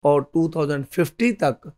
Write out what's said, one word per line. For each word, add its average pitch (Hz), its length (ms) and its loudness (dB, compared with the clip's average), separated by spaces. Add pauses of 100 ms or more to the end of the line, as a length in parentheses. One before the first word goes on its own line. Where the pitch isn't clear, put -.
और 143 300 2
टू 165 160 0
थाउजेंड 147 360 -4
फिफ्टी 175 460 -2
तक 156 460 -4